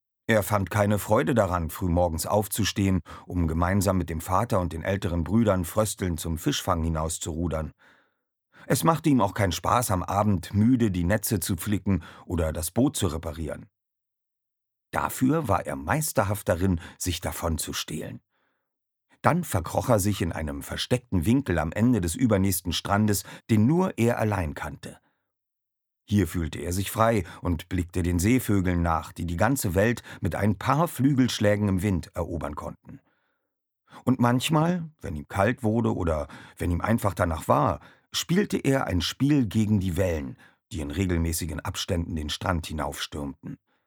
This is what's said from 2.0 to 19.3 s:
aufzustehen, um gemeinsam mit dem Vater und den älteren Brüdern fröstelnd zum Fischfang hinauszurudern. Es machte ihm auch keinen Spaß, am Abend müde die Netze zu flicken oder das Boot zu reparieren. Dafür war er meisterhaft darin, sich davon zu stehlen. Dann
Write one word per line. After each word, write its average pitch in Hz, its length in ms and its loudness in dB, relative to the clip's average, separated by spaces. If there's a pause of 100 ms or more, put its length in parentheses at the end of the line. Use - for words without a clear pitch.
aufzustehen, 98 760 0 (260)
um 87 220 0
gemeinsam 90 500 2
mit 80 120 -2
dem 80 100 -4
Vater 98 400 0
und 85 120 -2
den 80 120 -8
älteren 87 400 -2
Brüdern 98 400 2
fröstelnd 92 560 -2
zum 82 180 -4
Fischfang 90 460 -2
hinauszurudern. 80 880 -4 (960)
Es - 180 2
machte 165 240 2
ihm 131 120 6
auch 101 140 2
keinen 95 180 2
Spaß, 107 380 0
am 92 120 0
Abend 98 520 0
müde 113 360 4
die 87 140 0
Netze 95 360 0
zu 95 160 -2
flicken 98 480 -2 (200)
oder 82 280 -2
das 82 180 -6
Boot 143 260 2
zu 98 120 0
reparieren. 78 580 -8 (1300)
Dafür 131 560 0
war 90 180 0
er 71 100 -6
meisterhaft 104 720 -2
darin, 90 320 2 (180)
sich 85 220 -4
davon 80 380 -4
zu - 140 -8
stehlen. - 480 -8 (1000)
Dann 165 220 4